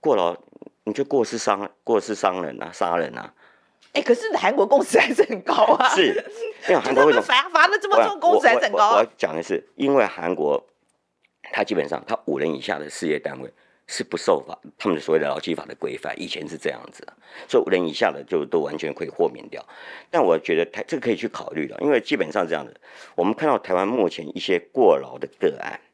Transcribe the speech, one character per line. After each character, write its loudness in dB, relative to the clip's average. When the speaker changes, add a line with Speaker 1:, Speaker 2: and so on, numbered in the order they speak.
Speaker 1:
过 2
劳 0
你 -4
就 -4
过 0
失 -8
伤、 -2
过 2
失 -6
伤 -2
人 -8
啊， -12
杀 -2
人 -2
啊。 -14
Speaker 2:
哎， -2
可 2
是 -4
韩 0
国 2
工 4
时 2
还 2
是 4
很 -8
高 -2
啊。 4
Speaker 1:
是， 2
因 6
为 4
韩 0
国 8
为 8
什 6
么 0
Speaker 2:
就 -6
他 4
们 -10
罚， 6
罚 6
得 2
这 -4
么 4
重， -2
Speaker 1:
我， -12
Speaker 2:
工 4
时 4
还 8
是 2
很 0
高 4
啊。 4
Speaker 1:
我， 4
我， 6
我 4
要 -2
讲 -4
的 -4
是， -4
因 2
为 6
韩 -4
国 0
它 -2
基 -4
本 -2
上 -6
它 -4
五 -4
人 -2
以 -10
下 -6
的 -12
事 -8
业 -2
单 -10
位 -14
是 -8
不 -8
受 0
法， -14
他 -2
们 -2
所 0
谓 4
的 0
劳 -4
基 -4
法 -10
的 -16
规 -8
范， -10
以 -8
前 -10
是 -12
这 -6
样 -8
子 -20
啊， -20
所 4
以 4
五 -2
人 2
以 -6
下 0
的 -10
就 0
都 0
完 -6
全 -6
可 -8
以 -8
豁 0
免 -10
掉。 -16
但 0
我 4
觉 -2
得 2
台-， -12
这 -6
个 -6
可 -2
以 0
去 -8
考 -10
虑 -6
了， -14
因 -2
为 4
基 -4
本 -2
上 0
这 -4
样 -6
子， -20
我 0
们 2
看 0
到 2
台 -6
湾 0
目 2
前 -8
一 -8
些 -2
过 6
劳 -10
的 -10
个 0
案 -12